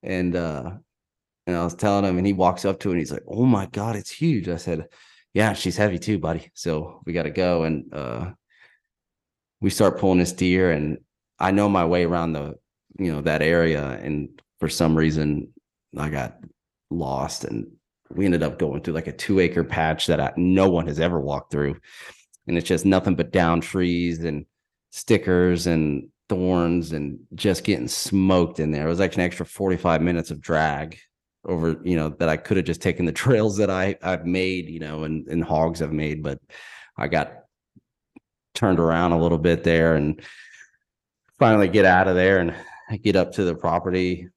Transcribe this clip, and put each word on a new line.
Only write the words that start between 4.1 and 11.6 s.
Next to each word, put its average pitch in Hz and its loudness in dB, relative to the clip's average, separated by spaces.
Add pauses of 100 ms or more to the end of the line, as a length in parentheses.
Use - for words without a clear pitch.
huge." 131 -2
I 87 -4
said, 80 -6 (460)
"Yeah, 104 2
she's 92 -4
heavy 104 0
too, 101 -2
buddy. 80 -6
So 78 -6
we 85 -8
gotta 78 -4
go." 90 0
And, 80 -4
uh, 67 -8 (1300)
we 98 2
start 95 2
pulling 92 4
this 90 2
deer, 90 2
and 76 -2 (380)
I 92 0
know 104 2